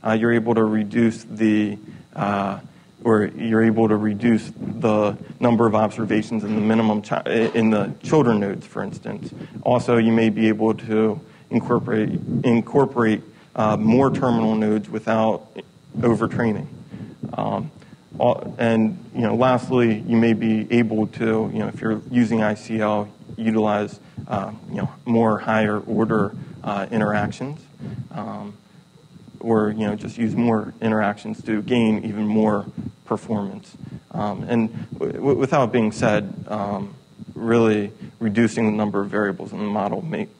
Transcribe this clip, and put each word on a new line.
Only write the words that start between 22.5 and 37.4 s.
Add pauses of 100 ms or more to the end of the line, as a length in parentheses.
C
L, (280)
utilize, (280)
uh, (180)
you
know, (140)
more
higher
order, (280)
uh,
interactions, (520)
um, (840)
or,
you
know,
just
use
more
interactions
to
gain
even
more (400)
performance. (360)
Um,
and
w-,
w-,
without
being
said, (140)
um, (400)
really (280)